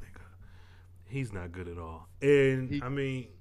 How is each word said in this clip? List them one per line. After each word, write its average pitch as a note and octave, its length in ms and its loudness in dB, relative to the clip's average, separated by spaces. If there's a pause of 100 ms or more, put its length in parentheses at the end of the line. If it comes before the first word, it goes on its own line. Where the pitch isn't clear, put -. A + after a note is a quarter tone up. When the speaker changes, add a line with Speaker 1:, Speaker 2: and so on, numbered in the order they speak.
Speaker 1:
nigga, - 180 -14 (840)
he's B2 260 -6
not F2+ 200 -8
good F2+ 160 -10
at F2 100 -10
all." D#2+ 300 -12 (140)
And C3+ 480 6
Speaker 2:
He C#3+ 120 -4
Speaker 1:
I B2+ 80 -4
mean, C3+ 380 -4 (120)